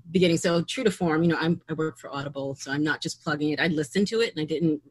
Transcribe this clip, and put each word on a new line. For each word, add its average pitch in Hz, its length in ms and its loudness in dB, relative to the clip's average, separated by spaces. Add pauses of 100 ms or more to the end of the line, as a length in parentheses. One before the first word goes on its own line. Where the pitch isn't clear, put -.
beginning, 170 280 4
so 170 260 2
true 262 200 -6
to 214 60 4
form, 165 320 0
you 170 80 4
know, 156 100 2
I'm, 165 300 0
I 160 40 -4
work 156 260 -4
for - 120 -14
Audible, 139 440 -6
so - 160 -10
I'm 147 120 0
not 151 200 -2
just - 200 -8
plugging 151 260 -2
it. 147 100 -4
I 156 80 2
listened 165 400 0
to 226 140 0
it 233 140 0
and 151 60 -4
I 156 40 -2
didn't 151 440 0